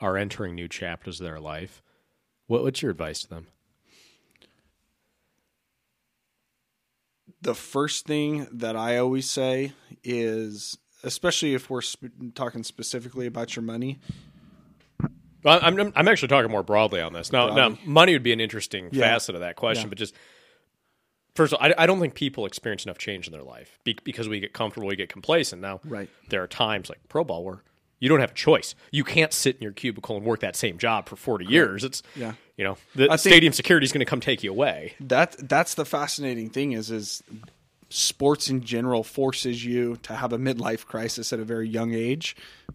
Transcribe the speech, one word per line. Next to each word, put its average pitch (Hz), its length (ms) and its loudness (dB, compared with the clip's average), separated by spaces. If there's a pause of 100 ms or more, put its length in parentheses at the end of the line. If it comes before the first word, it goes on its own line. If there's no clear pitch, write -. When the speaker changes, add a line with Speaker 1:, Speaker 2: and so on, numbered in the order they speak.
Speaker 1:
are 95 160 0
entering 98 380 -6
new 87 120 -10
chapters 85 520 -10
of 90 60 -10
their 78 140 -10
life, 78 440 -12 (640)
what, 120 160 2
what's 131 180 -2
your 143 80 -2
advice 80 300 -6
to - 100 -12
them? 82 180 -16 (4000)
Speaker 2:
The 120 120 -4
first - 540 -4
thing 151 440 -2
that 113 240 -6
I 117 220 0
always 131 320 0
say 131 440 -2 (300)
is, 110 760 -4 (240)
especially 151 500 0
if 127 160 -4
we're 127 160 -4
sp-, 123 480 -12
talking 120 300 -6
specifically 123 640 -8
about 117 280 -6
your 117 60 -8
money. 120 380 -6 (1400)
Speaker 1:
Well, 160 180 8
I'm, 175 180 4
I'm, 208 160 0
I'm 160 120 6
actually 175 220 2
talking 127 200 4
more 104 140 -2
broadly 104 380 2
on 82 120 -6
this. 85 180 -8
Now, 123 180 4
now, 104 40 -2 (160)
Speaker 2:
Broadly. 107 160 -6
Speaker 1:
money 170 280 8
would 131 100 2
be 120 100 4
an 110 60 0
interesting 101 520 -6
Speaker 2:
Yeah. 135 100 0
Speaker 1:
facet 113 340 2
of 87 60 -8
that 87 160 -8
question, 113 260 0
Speaker 2:
Yeah. 107 60 -8
Speaker 1:
but 98 100 -10
just, 107 160 -8 (1200)
first 151 180 4
of - 60 0
all, 135 80 4
I, 160 160 6
I - 20 8
don't 185 140 4
think 160 160 -2
people 135 320 -4
experience 101 360 -8
enough 95 140 -10
change 95 300 -8
in 85 60 -16
their 76 100 -16
life 62 400 -20
be-, 113 200 -4
because 117 240 -8
we 107 120 -4
get 101 140 -8
comfortable, 107 340 -4
we 98 80 -2
get 92 140 -6
complacent. 110 520 0
Now, 98 220 -10
Speaker 2:
Right. 104 260 -10 (200)
Speaker 1:
there 98 120 -2
are 90 60 -4
times 107 420 -2
like - 100 -16 (100)
pro 156 140 0
ball 87 200 -4
where 92 180 -12 (380)
you 127 100 2
don't 151 100 8
have 120 120 2
a - 40 -20
choice. - 400 4 (160)
You 143 120 0
can't 156 280 2
sit 131 240 2
in - 60 -14
your 107 100 -8
cubicle 104 460 -6
and 101 80 -8
work 113 140 0
that 92 160 -6
same 90 240 -2
job 113 280 0
for - 80 -14
forty 101 300 -4
Speaker 2:
Correct. 104 80 0
Speaker 1:
years. 110 300 4
It's, - 200 -8 (120)
Speaker 2:
Yeah. 113 180 -8 (240)
Speaker 1:
you 107 60 -4
know, 95 140 -4 (160)
the 135 120 6
Speaker 2:
I - 40 8
think 156 100 4
Speaker 1:
stadium 165 340 10
security 160 320 4
is - 80 -2
gonna 139 100 0
come 127 160 -2
take 120 240 -2
you 101 80 -4
away. 95 480 -2
Speaker 2:
That, 135 360 2 (120)
that's 151 280 2
the 156 100 -2
fascinating 135 640 -4
thing 135 240 -2
is, 110 180 -6
is 107 320 -8 (640)
sports - 600 0
in 131 140 -2
general 117 400 0
forces 127 600 -4
you 120 400 -2
to - 100 -12
have 120 200 -4
a 117 40 -4
midlife 117 480 -4
crisis 113 460 -6
at 117 80 -4
a 110 60 -6
very 113 240 -4
young 113 240 -2
age, 120 420 -4 (400)